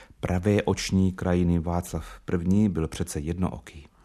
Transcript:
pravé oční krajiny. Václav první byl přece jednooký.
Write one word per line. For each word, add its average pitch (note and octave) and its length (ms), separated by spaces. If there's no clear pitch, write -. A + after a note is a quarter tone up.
pravé F#2+ 420
oční F#2+ 500
krajiny. F2+ 460
Václav E2+ 680
první F#2 440
byl D#2+ 200
přece - 320
jednooký. D#2+ 680